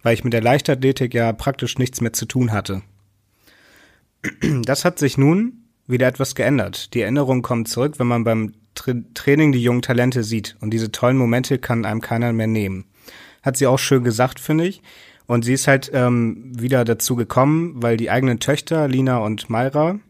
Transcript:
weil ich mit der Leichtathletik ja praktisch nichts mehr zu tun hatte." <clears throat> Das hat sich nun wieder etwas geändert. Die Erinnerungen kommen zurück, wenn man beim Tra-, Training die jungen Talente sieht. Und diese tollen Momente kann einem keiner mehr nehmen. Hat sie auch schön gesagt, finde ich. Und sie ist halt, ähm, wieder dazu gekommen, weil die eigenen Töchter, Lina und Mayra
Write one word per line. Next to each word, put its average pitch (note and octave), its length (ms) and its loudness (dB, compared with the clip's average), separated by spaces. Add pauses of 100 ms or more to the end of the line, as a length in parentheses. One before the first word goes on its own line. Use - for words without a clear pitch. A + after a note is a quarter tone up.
weil A#2 120 2
ich - 100 -4
mit B2+ 80 -2
der A#2 100 0
Leichtathletik C3 720 0
ja A#2 200 0
praktisch - 440 -6
nichts B2+ 220 -2
mehr A#2 140 -2
zu - 120 -4
tun B2 280 0
hatte." G2 300 -6 (1400)
<clears throat> C3+ 420 -2
Das C3+ 200 0
hat - 140 -2
sich C#3+ 180 0
nun F3+ 460 2 (240)
wieder B2+ 200 2
etwas B2+ 280 -4
geändert. A2+ 580 -2
Die A#2+ 80 0
Erinnerungen B2+ 400 0
kommen A#2 240 -2
zurück, C#3+ 340 -2
wenn B2 80 0
man A#2+ 160 0
beim A2+ 300 0 (220)
Tra-, B2 280 -6 (100)
Training D3 380 4
die B2 100 2
jungen A#2+ 200 2
Talente B2 420 0
sieht. G#2+ 380 -6
Und A2 100 -4
diese A2 200 -2
tollen B2+ 260 2
Momente B2 420 0
kann A#2 260 -2
einem G#2+ 160 -4
keiner A#2 300 -2
mehr A2+ 160 0
nehmen. G2 380 -2 (560)
Hat C3 160 -2
sie C3 100 2
auch B2+ 120 4
schön C3 240 2
gesagt, B2 360 0
finde D#3+ 260 0
ich. G3 160 -6 (440)
Und A#2+ 180 0
sie B2 100 2
ist C3+ 140 -2
halt, C3+ 260 2
ähm, B2 640 0
wieder B2 280 2
dazu A#2 300 -2
gekommen, D3 640 2
weil A#2 160 2
die A2+ 120 -2
eigenen A#2+ 300 2
Töchter, D3+ 480 -2
Lina C3 300 2
und G#2+ 320 -4
Mayra C#3+ 500 0 (100)